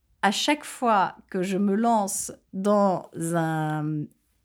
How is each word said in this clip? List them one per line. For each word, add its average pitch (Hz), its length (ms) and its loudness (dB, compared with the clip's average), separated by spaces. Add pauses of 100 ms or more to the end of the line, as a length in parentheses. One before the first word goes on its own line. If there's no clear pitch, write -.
(220)
à 196 100 4
chaque 294 320 0
fois 214 520 0 (140)
que 185 140 -2
je 190 140 -2
me 202 180 2
lance 220 560 0 (220)
dans 196 560 2 (260)
un 156 680 -2 (400)